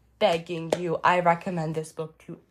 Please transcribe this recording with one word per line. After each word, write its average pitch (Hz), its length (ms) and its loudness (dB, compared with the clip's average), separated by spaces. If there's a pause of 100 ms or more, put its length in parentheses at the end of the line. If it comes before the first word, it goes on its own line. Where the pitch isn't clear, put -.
(180)
begging 170 600 0
you. 170 240 -2
I 180 180 4
recommend 170 540 0
this 156 180 -6
book 156 340 -12
to - 120 -16 (120)